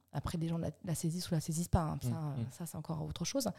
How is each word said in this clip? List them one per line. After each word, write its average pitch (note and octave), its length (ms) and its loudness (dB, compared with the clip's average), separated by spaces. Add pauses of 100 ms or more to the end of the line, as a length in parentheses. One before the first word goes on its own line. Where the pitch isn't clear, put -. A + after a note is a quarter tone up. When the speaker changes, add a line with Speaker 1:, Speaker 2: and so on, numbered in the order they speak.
(120)
Speaker 1:
Après, D3+ 260 -2
les D#3+ 100 2
gens E3 100 2
la, E3 120 0 (140)
la E3+ 100 0
saisissent E3+ 360 0
ou F3+ 40 4
la D#3 60 4
saisissent C4 280 0
pas, F#3 140 6
hein. D#3 220 0
Speaker 2:
Mm, B2 40 2
Speaker 1:
Ça, A#2+ 60 2
Speaker 2:
mm. D3 380 -2
Speaker 1:
ça, F3 140 -8
c'est - 100 -8
encore D#3 260 -4
autre D#3 220 -4
chose. A#3 240 0 (100)